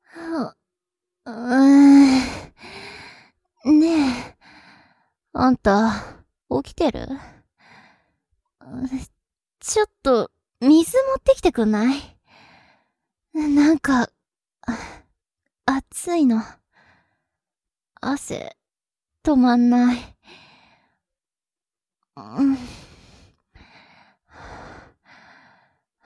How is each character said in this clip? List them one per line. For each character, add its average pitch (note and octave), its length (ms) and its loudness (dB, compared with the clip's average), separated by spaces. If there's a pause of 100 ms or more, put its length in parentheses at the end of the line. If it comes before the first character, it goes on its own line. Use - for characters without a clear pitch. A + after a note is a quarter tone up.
(3750)
ね D4+ 440 2
え、 B3 280 -10 (960)
あ B3+ 160 0
ん B3+ 80 0
た、 G#3 460 0 (600)
起 - 80 -20
き - 40 -20
て E4 160 -2
る？ - 160 -12 (2500)
ち - 220 -4
ょ G#4+ 40 -2
っ - 20 -8 (160)
と、 B3 260 0 (1080)
来 - 40 -18
て F4 100 0
く A3+ 140 -2
ん G#3+ 60 0
な A3+ 220 0
い？ C#4+ 80 -10 (1300)
な D4 380 2
ん D4+ 40 0
か、 B3+ 320 -2 (1600)
暑 C#4 480 -6
い D#4 100 0
の。 A3+ 160 0 (1600)
汗、 - 560 -10 (680)
止 D4+ 120 0
ま B3 180 4
ん A#3+ 160 2
な B3 240 2
い。 A#3+ 40 -8 (2250)
う G#2+ 280 -8
ん。 C4+ 100 0
わ C4 40 -8 (3500)